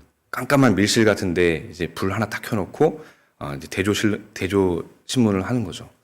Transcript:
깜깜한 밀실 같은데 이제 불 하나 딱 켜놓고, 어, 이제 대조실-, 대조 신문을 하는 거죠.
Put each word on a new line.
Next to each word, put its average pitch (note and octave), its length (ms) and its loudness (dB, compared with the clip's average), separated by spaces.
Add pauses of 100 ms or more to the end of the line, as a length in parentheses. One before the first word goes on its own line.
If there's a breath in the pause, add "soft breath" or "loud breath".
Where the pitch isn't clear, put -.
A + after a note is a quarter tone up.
(300)
깜깜한 B2+ 460 2
밀실 G#2 280 4
같은데 F2 680 2
이제 D#2+ 180 -6
불 F#2+ 240 -4
하나 G#2 140 -2
딱 - 160 -8
켜놓고, - 600 -2 (360 loud breath)
어, C#2+ 160 -8
이제 C2+ 120 -12
대조실-, G2+ 540 -2 (120)
대조 F#2 500 0 (220)
신문을 G#2 400 2
하는 A#2 180 -4
거죠. D#2 240 -12 (160)